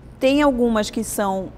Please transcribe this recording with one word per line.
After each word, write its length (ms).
Tem 220
algumas 480
que 120
são 560